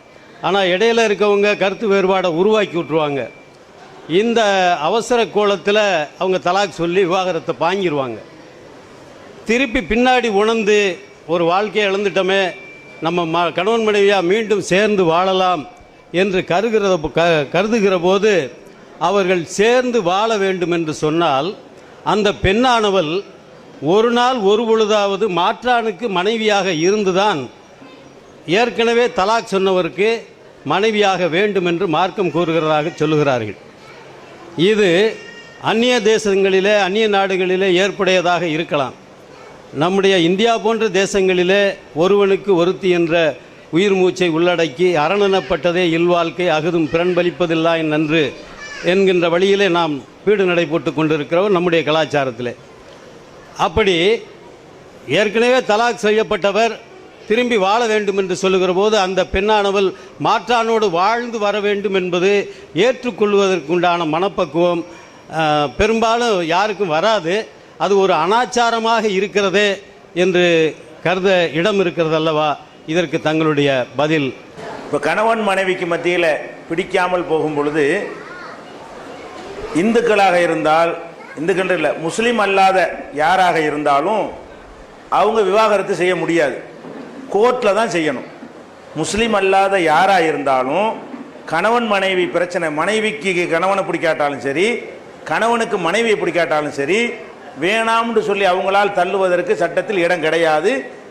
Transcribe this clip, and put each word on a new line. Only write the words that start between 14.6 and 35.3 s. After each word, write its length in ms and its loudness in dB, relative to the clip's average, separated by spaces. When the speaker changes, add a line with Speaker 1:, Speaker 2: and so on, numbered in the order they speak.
Speaker 1:
சேர்ந்து 420 2
வாழலாம்" 640 2
என்று 360 0
கருதுகிற 500 2
போ-, 140 -4
க-, 400 2
கருதுகிற 480 2
போது, 520 2
அவர்கள் 460 0
சேர்ந்து 580 2
வாழ 340 0
வேண்டும் 340 0
என்று 220 -2
சொன்னால், 600 0
அந்த 280 0
பெண்ணானவள் 840 2
ஒரு 300 2
நாள் 260 2
ஒரு 260 2
பொழுதாவது 680 0
மாற்றானுக்கு 800 -2
மனைவியாக 640 0
இருந்துதான் 760 0
ஏற்கனவே 580 2
தலாக் 460 -2
சொன்னவருக்கு 720 0
மனைவியாக 640 0
வேண்டும் 380 0
என்று 220 -2
மார்க்கம் 440 0
கூறுகிறதாக 640 0
சொல்லுகிறார்கள். 640 0
இது 580 2